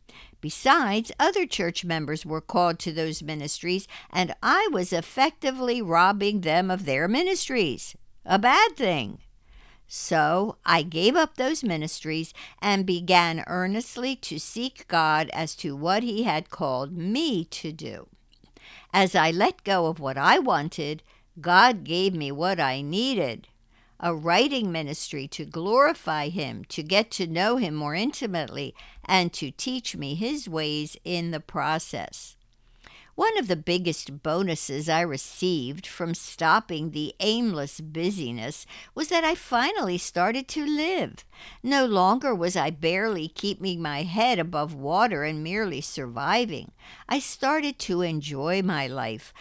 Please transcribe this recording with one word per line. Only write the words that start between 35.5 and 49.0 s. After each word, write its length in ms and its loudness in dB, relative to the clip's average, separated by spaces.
from 260 -6
stopping 800 0
the 280 -6
aimless 640 -2
busyness 840 -6
was 140 -4
that 160 2
I 100 2
finally 640 0
started 520 0
to 180 -4
live. 580 -2
No 240 4
longer 480 4
was 220 0
I 120 2
barely 600 0
keeping 520 -4
my 220 -4
head 360 2
above 360 -2
water 500 2
and 180 -4
merely 380 -4
surviving. 920 -2
I 100 0
started 600 -2
to 240 0
enjoy 580 -2
my 260 0
life. 540 -6